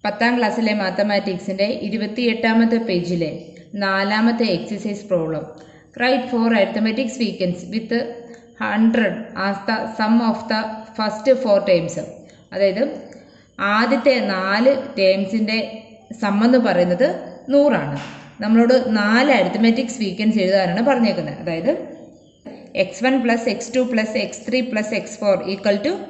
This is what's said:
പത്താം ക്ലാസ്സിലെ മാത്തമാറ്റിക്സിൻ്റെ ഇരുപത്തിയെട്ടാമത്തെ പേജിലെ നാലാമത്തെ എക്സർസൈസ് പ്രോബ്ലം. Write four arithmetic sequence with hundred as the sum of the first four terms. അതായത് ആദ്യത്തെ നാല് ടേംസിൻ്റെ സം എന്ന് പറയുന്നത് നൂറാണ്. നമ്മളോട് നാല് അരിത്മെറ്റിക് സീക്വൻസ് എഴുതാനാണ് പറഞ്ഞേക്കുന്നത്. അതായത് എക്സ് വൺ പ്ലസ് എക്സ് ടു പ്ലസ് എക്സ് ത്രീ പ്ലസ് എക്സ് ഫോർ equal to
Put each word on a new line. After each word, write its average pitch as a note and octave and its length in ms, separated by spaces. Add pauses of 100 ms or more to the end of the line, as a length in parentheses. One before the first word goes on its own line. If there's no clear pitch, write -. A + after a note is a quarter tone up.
പത്താം A#3 320
ക്ലാസ്സിലെ G#3+ 440
മാത്തമാറ്റിക്സിൻ്റെ G3 840 (200)
ഇരുപത്തിയെട്ടാമത്തെ A3+ 1000
പേജിലെ F3 420 (540)
നാലാമത്തെ G#3+ 720
എക്സർസൈസ് G3+ 560
പ്രോബ്ലം. D#3+ 320 (560)
Write B3+ 320
four A3+ 160 (100)
arithmetic A3 600
sequence F#3 420 (140)
with A3+ 180 (720)
hundred A3 520 (340)
as G3 100 (100)
the A3 80 (220)
sum A3 180 (140)
of G3+ 80 (140)
the A3 100 (360)
first G#3+ 300 (160)
four G#3 140 (120)
terms. E3 260 (580)
അതായത് G3 300 (920)
ആദ്യത്തെ A#3+ 420 (180)
നാല് G3+ 380 (280)
ടേംസിൻ്റെ G3+ 580 (640)
സം G3+ 160 (100)
എന്ന് B3+ 200
പറയുന്നത് F3+ 400 (460)
നൂറാണ്. F3+ 440 (460)
നമ്മളോട് A#3 320 (240)
നാല് A#3 400
അരിത്മെറ്റിക് A3+ 600
സീക്വൻസ് G#3+ 460
എഴുതാനാണ് F#3+ 440
പറഞ്ഞേക്കുന്നത്. F#3+ 540
അതായത് E3+ 280 (1120)
എക്സ് - 220
വൺ C4 100 (100)
പ്ലസ് A#3 280
എക്സ് - 220
ടു B3+ 160
പ്ലസ് G#3+ 240 (100)
എക്സ് - 220
ത്രീ B3 140 (100)
പ്ലസ് G#3+ 280
എക്സ് - 220
ഫോർ G3+ 140 (180)
equal G3+ 320
to E4+ 80 (160)